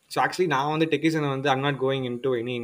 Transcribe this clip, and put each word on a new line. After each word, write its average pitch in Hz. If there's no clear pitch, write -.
So, 139
actually 180
நான் 151
வந்து 160
Techizan 151
வந்து 135
I'm 131
not 139
going 131
into 123
any 123